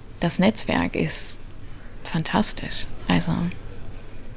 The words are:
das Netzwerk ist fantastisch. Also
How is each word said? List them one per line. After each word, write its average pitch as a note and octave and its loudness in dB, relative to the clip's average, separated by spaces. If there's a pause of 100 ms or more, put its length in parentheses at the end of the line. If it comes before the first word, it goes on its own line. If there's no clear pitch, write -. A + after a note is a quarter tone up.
(200)
das E3+ 4
Netzwerk F3+ 4
ist - 0 (640)
fantastisch. - 0 (220)
Also E3+ 4 (1040)